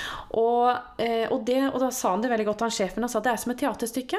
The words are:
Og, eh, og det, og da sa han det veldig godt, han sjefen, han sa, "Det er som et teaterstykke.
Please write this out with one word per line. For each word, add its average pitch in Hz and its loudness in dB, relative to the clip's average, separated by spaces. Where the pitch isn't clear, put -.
Og, 240 4
eh, 226 0
og 226 0
det, 254 2
og - 0
da 262 2
sa 240 0
han 190 0
det 247 0
veldig 220 2
godt, 208 -2
han 226 0
sjefen, 214 -2
han 240 0
sa, 233 0
"Det 240 2
er 214 -2
som 240 -4
et 240 -4
teaterstykke. 254 -2